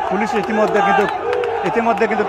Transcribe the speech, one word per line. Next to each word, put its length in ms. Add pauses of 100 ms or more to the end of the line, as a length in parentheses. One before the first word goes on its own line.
পুলিশ 240
ইতিমধ্যে 540
কিন্তু, 180 (640)
ইতিমধ্যে 380
কিন্তু 220